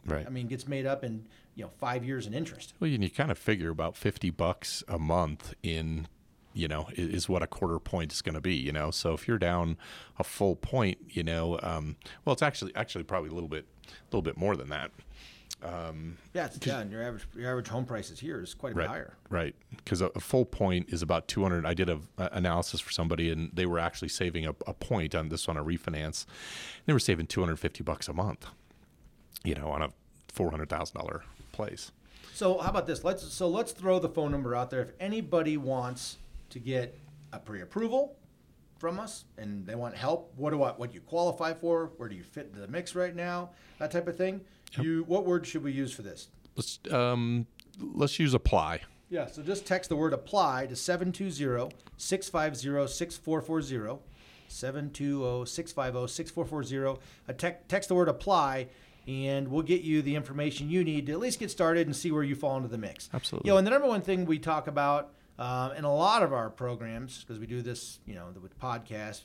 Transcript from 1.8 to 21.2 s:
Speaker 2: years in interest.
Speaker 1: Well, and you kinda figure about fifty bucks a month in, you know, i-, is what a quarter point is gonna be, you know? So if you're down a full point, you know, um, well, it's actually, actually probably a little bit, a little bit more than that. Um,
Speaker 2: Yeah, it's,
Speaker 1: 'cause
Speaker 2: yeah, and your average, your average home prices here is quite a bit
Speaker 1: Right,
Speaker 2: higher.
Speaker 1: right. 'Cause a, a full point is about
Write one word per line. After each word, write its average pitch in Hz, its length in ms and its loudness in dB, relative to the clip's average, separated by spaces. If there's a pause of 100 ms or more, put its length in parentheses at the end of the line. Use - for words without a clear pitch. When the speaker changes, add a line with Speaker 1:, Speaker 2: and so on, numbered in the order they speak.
Speaker 2:
years 127 220 -2
in 104 80 -6
interest. - 460 -6
Speaker 1:
Well, 160 100 4
and 117 120 4
you 92 80 4
kinda 139 240 2
figure 90 360 2
about 82 260 -2
fifty - 340 0
bucks - 560 0
a 87 120 -2
month 80 640 2
in, 80 460 -2 (440)
you 82 160 0
know, 78 220 -2
i-, - 60 -12
is 90 300 0
what 90 160 2
a 80 40 0
quarter 82 320 0
point 82 340 -2
is - 80 -4
gonna 78 220 -4
be, 90 120 2
you 69 180 0
know? 76 180 0
So - 240 0
if - 120 -6
you're 117 120 2
down 87 400 2 (400)
a - 60 0
full 98 320 2
point, 110 420 0 (100)
you 87 140 -2
know, 82 400 2
um, 78 340 -2 (300)
well, 143 80 4
it's - 80 0
actually, 135 320 0
actually 98 300 -4
probably 80 260 -2
a 82 40 -6
little 85 140 -4
bit, 76 160 -6 (220)
a - 60 -20 (180)
little 110 100 0
bit - 160 -2
more 95 200 2
than 67 120 -6
that. 71 220 -6 (720)
Um, 82 560 -8 (160)
Speaker 2:
Yeah, 170 120 -4
it's, - 120 -12
Speaker 1:
'cause - 80 -6
Speaker 2:
yeah, 135 140 -2
and 104 120 -6
your 113 100 -6
average, 117 320 -8
your 123 160 -6
average 123 180 -4
home 123 180 -4
prices 107 340 -8
here 147 220 -6
is 175 100 -10
quite 127 200 -6
a - 20 -4
bit 87 80 0
Speaker 1:
Right, 80 60 0
Speaker 2:
higher. - 280 -8 (140)
Speaker 1:
right. 82 240 0 (320)
'Cause 90 160 2
a, 92 120 6
a 87 60 -6
full 127 240 4
point 90 480 2
is 85 80 0
about 82 280 2